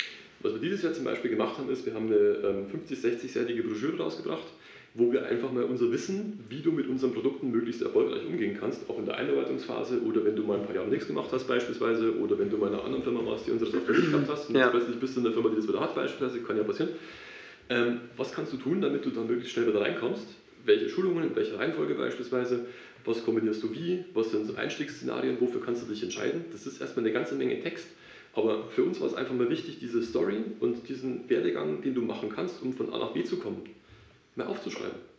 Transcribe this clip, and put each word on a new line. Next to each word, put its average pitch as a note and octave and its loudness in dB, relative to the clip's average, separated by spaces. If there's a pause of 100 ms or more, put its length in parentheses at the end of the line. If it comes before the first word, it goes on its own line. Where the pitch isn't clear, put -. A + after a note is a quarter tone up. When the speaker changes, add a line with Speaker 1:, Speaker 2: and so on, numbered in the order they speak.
(400)
Speaker 1:
Was G#2+ 0
wir A2 -6
dieses F#3 0
Jahr E3 2
zum C3+ -4
Beispiel A#2 0
gemacht A2+ 0
haben, C3+ -4
ist, - -2
wir A2+ -4
haben A2 -2
eine, G#2+ 6
ähm, G2+ 4
fünfzig, - -6
sechzig-seitige A#2+ 0
Broschüre A2+ -2
rausgebracht, D#3+ -4 (480)
wo A#2+ 6
wir - 2
einfach B2 0
mal B2 2
unser A#2+ 2
Wissen, G3 -2
wie C3+ -8
du D#3 2
mit C#3 0
unseren C3 2
Produkten C3 -2
möglichst A#2 0
erfolgreich - 2
umgehen B2+ 0
kannst, - -4
auch - -4
in G#2 -4
der - -2
Einarbeitungsphase C3 0
oder A2 2
wenn G#2+ 4
du G#2 0
mal G2+ 2
ein G2+ -2
paar F#2+ -2
Jahre F#2+ 0
nichts C3+ 0
gemacht C#3+ -2
hast B2+ -2
beispielsweise A#2 2
oder G2+ 2
wenn G3 2
du G#2+ 2
mal G#2 2
in - 0
einer - -2
anderen C3 -2
Firma A#2+ 0
warst, A2+ -4
die A#2 0
unsere A2+ 2
Software - 2
nicht E3 6
gehabt C#3+ 4
hast - -4
und A#2 4
Speaker 2:
Ja. C3+ 8
Speaker 1:
jetzt B2 8
plötzlich A#2+ 2
bist B2+ -2
du B2 0
in A#2+ 4
der A2 2
Firma, A2+ 4
die A2 0
das A2 2
wieder C3+ 2
hat E3 0
beispielsweise, B2+ -2
kann G#2+ -2
ja G#2+ 4
passieren. D#3+ 0 (800)
Ähm, A#2+ 2 (160)
was - -4
kannst - -4
du C3+ -2
tun, E3+ 0
damit C#3 2
du C3 -2
dann A2+ -2
möglichst A#2+ -2
schnell A2+ 2
wieder G#2 4
reinkommst? - 0 (380)
Welche - 6
Schulungen, F3 2
in - 0
welcher G#2+ 0
Reihenfolge D#3 0
beispielsweise? A#2+ -2 (380)
Was A#2 0
kombinierst A2 2
du A2 -2
wie? F3 -2 (100)
Was A2 2
sind G#2+ 0
so A#2+ -6
Einstiegsszenarien? B2+ -4
Wofür B2 2
kannst A#2 -2
du A2 -8
dich G#2 -6
entscheiden? C3+ -2
Das G2+ -12
ist - -10
erstmal - -2
eine A2 2
ganze C3 0
Menge B2+ 0
Text, - -8 (460)
aber A2 2
für - 2
uns - 0
war - 2
es F2 -2
einfach B2+ -2
mal B2 2
wichtig, D#3 -4
diese A#2 0
Story G2+ 0 (240)
und A#2+ 0
diesen B2+ -6
Werdegang, - 2
den C3 0
du B2 2
machen - -2
kannst, - -4
um B2+ -2
von - -4
A A#2 -2
nach A2 -2
B - 0
zu - -2
kommen, - -6 (720)
mal A#2 -4
aufzuschreiben. - -6 (240)